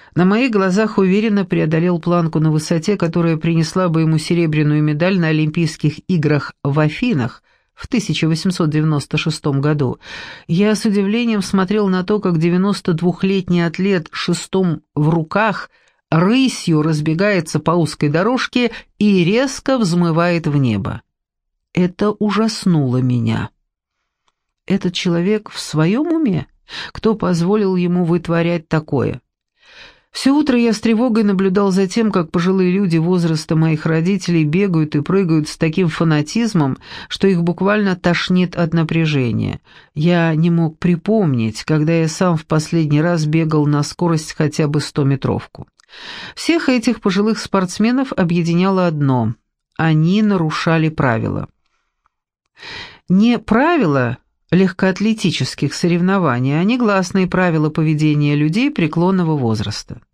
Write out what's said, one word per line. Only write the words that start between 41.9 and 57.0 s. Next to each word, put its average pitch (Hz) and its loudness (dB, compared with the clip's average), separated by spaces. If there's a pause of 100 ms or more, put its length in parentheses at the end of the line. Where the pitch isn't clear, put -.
я 165 2
сам 170 0
в - -8
последний 156 0
раз 170 0
бегал 156 0
на 147 2
скорость 160 -4
хотя 151 -2
бы 147 0
стометровку. 135 -4 (640)
Всех 320 -2
этих 247 0
пожилых 208 0
спортсменов 220 -2
объединяло 175 2
одно: 131 0 (400)
они 160 2
нарушали 165 0
правила. 113 -2 (1600)
Не 220 4
правила 196 2 (320)
легкоатлетических 185 0
соревнований, 170 0
а 170 2
негласные 196 0